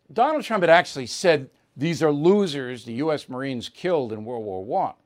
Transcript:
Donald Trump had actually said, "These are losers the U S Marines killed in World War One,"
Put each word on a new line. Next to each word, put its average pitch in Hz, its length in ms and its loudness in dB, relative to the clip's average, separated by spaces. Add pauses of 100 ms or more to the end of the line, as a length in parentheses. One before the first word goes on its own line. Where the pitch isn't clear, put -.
Donald 294 340 0
Trump 208 180 -2
had 165 80 6
actually 143 360 4
said, 151 440 0 (260)
"These 151 260 -2
are 156 80 4
losers 143 760 2
the 117 80 -8
U 151 180 -2
S 135 160 -6
Marines 127 400 -8
killed 143 460 -2
in 107 100 -8
World 113 220 -8
War 95 180 -8
One," 156 300 -4 (120)